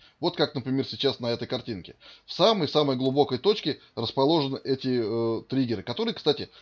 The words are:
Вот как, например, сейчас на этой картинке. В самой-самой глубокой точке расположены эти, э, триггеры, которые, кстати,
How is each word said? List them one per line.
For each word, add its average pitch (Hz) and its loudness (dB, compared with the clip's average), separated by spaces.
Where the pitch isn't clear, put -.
Вот 170 -2
как, 147 0
например, 131 -2
сейчас 131 -2
на 120 -6
этой 117 -2
картинке. 113 -8
В - -16
самой-самой 151 2
глубокой 131 2
точке 180 0
расположены 135 2
эти, 131 0
э, 113 0
триггеры, 117 -2
которые, 214 -4
кстати, 143 0